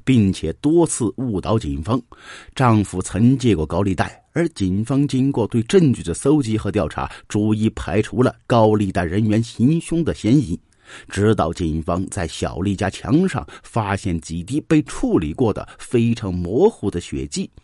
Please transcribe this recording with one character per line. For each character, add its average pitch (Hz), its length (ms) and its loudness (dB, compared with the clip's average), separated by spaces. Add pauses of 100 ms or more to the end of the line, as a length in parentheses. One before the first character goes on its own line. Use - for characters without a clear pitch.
并 110 280 4
且 80 220 -4
多 160 320 2
次 120 320 -2
误 117 220 -4
导 107 180 0
警 73 240 -4
方， 107 200 -2 (520)
丈 113 300 4
夫 92 180 -6
曾 120 360 2
借 120 180 2
过 78 100 0
高 85 160 -2
利 98 140 0
贷， - 280 -4 (100)
而 165 160 0
警 95 340 -2
方 135 240 0
经 135 240 0
过 113 160 -2
对 113 160 0
证 160 300 4
据 85 100 -4
的 85 100 -4
搜 143 280 2
集 110 160 -2
和 101 140 -4
调 90 160 0
查， - 240 -6 (160)
逐 107 260 0
一 107 180 2
排 - 300 -2
除 107 200 -2
了 127 140 2 (100)
高 110 280 4
利 101 180 0
贷 95 120 -2
人 101 240 0
员 107 140 2
行 127 380 0
凶 165 240 -2
的 90 100 -2
嫌 113 240 2
疑。 90 220 -2 (480)
直 104 280 2
到 82 180 -2
警 80 300 -4
方 90 260 -2
在 85 180 -6
小 78 320 -8
丽 98 160 -2
家 98 140 -2
墙 175 400 0
上 - 160 -6 (160)
发 101 340 -4
现 87 260 -4
几 85 220 -8
滴 139 180 -4
被 156 220 2
处 226 360 -2
理 147 120 -2
过 117 220 0
的 - 140 -10 (100)
非 117 380 0
常 98 180 -4
模 92 340 2
糊 107 220 -2
的 87 100 -4
血 69 280 -8
迹， - 220 -8 (140)